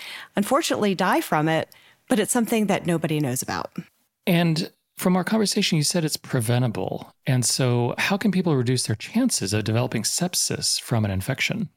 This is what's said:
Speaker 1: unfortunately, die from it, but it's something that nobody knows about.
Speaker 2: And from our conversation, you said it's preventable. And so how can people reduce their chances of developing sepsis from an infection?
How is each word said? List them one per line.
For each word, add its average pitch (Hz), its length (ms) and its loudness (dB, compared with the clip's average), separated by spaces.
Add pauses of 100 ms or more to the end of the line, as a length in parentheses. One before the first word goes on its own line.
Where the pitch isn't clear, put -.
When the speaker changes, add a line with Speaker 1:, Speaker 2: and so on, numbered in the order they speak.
(340)
Speaker 1:
unfortunately, 208 600 2
die 202 260 2
from 156 260 2
it, 160 220 0 (400)
but 240 100 2
it's - 140 0
something 220 360 2
that 175 180 0
nobody 160 340 0
knows 127 220 -2
about. - 280 -6 (560)
Speaker 2:
And 170 460 2 (240)
from 180 180 2
our 180 100 0
conversation, 202 520 0
you 147 80 2
said 165 220 0
it's - 100 -4
preventable. 120 960 -2 (140)
And 127 180 2
so 120 540 2
how - 180 0
can 196 160 0
people 170 240 2
reduce 123 300 0
their 107 100 -2
chances 214 560 -2
of 107 120 0
developing 117 400 0
sepsis - 760 -2
from 110 240 0
an 101 60 0
infection? - 680 -2